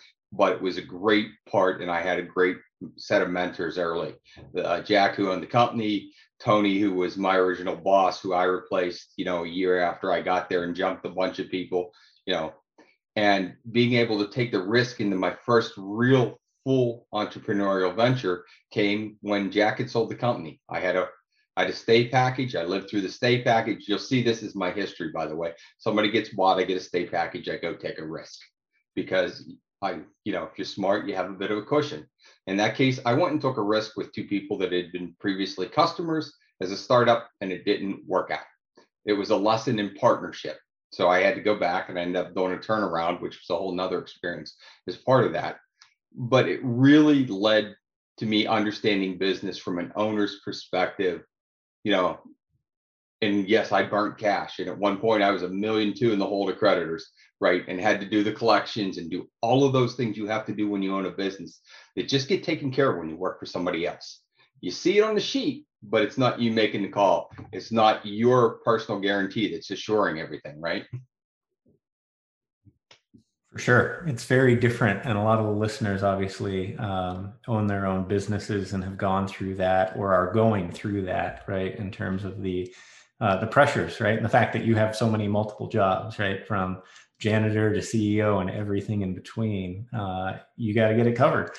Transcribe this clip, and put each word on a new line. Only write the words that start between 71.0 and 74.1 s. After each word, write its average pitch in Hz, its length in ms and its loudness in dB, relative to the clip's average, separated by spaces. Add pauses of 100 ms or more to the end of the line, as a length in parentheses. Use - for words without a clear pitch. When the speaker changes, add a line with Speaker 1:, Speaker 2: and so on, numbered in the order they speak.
Speaker 2:
For - 60 -14
sure. - 500 4
It's 123 180 -6